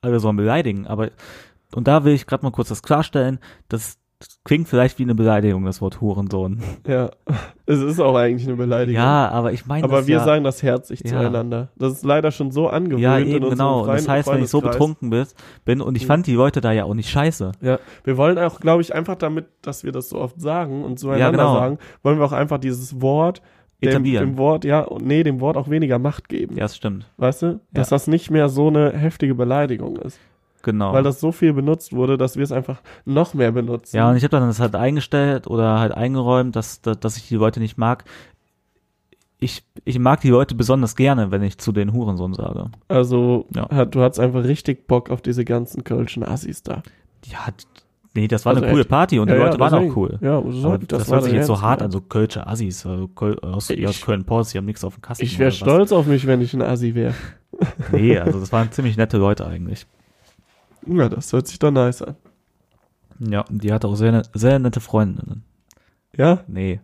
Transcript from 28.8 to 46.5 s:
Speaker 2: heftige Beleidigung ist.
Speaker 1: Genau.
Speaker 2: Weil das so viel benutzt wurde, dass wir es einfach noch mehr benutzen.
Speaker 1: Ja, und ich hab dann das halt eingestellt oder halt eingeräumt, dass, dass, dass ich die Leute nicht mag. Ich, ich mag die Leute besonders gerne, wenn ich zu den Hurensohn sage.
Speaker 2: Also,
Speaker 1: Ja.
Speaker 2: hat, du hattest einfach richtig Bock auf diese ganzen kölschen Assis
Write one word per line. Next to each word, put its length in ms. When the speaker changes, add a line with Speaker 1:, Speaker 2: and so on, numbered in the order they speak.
Speaker 2:
heftige 400
Beleidigung 600
ist. 240
Speaker 1:
Genau. 300
Speaker 2:
Weil 80
das 180
so 120
viel 220
benutzt 380
wurde, 280
dass 180
wir 60
es 80
einfach 300
noch 300
mehr 180
benutzen. 460
Speaker 1:
Ja, 140
und 60
ich 60
hab 60
dann 180
das 120
halt 160
eingestellt 720
oder 320
halt 120
eingeräumt, 640
dass, 280
dass, 160
dass 180
ich 120
die 60
Leute 240
nicht 200
mag. 240
Ich, 240
ich 120
mag 240
die 80
Leute 240
besonders 420
gerne, 360
wenn 100
ich 160
zu 140
den 220
Hurensohn 420
sage. 340
Speaker 2:
Also, 640
Speaker 1:
Ja. 140
Speaker 2:
hat, 260
du 60
hattest 180
einfach 240
richtig 420
Bock 240
auf 140
diese 220
ganzen 380
kölschen 400
Assis 380